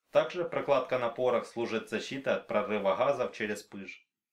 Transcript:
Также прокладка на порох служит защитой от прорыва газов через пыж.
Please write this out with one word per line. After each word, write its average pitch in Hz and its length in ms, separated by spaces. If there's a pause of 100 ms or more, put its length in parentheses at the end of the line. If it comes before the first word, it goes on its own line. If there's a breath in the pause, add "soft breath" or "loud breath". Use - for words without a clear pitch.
Также 165 340
прокладка 131 560
на 120 80
порох 120 380
служит 113 440
защитой 127 440
от 95 140
прорыва 101 500
газов 127 340
через 104 320
пыж. - 420 (260)